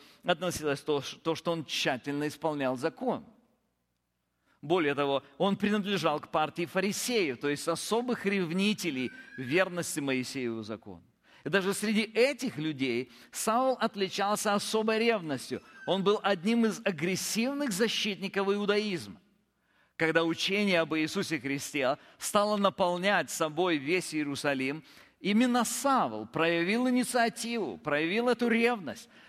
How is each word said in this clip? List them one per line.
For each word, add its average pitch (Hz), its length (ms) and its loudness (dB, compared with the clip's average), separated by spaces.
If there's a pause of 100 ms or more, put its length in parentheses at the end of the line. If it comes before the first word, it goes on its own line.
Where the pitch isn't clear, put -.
(240)
относилось 156 580 -2
то, 147 200 0
ш-, - 200 -10
то, 160 140 -2
что - 160 -4
он 160 140 -4
тщательно 143 640 -2
исполнял 143 500 -2
закон. 160 480 -4 (1400)
Более 147 340 2
того, 139 280 0 (140)
он 196 200 2
принадлежал 190 640 0
к - 80 -18
партии 160 360 -2
фарисеев, 190 720 0
то 143 120 -2
есть 143 180 -2
особых 226 580 -2
ревнителей 185 840 0 (240)
верности 170 640 0
Моисееву 127 640 -2
закону. 101 400 -12 (400)
И - 60 -6
даже 190 240 2
среди 214 300 0
этих 240 540 0
людей 131 540 -2 (180)
Саул 247 520 0
отличался 202 720 0
особой 220 460 0
ревностью. 165 640 0 (240)
Он 180 160 2
был 202 220 2
одним 208 420 2
из 208 200 0
агрессивных 208 880 -2
защитников 196 720 -2
иудаизма. 202 720 0 (800)
Когда 160 260 4
учение 185 560 2
об 160 160 0
Иисусе 160 460 -2
Христе 139 560 -2 (200)
стало 208 380 2
наполнять 185 760 2
собой 165 460 0
весь 156 400 -2
Иерусалим, 143 680 -2 (380)
именно 233 460 4
Савл 151 600 0
проявил 170 600 2
инициативу, 233 880 0
проявил 165 520 0
эту 240 180 2
ревность 226 600 0 (200)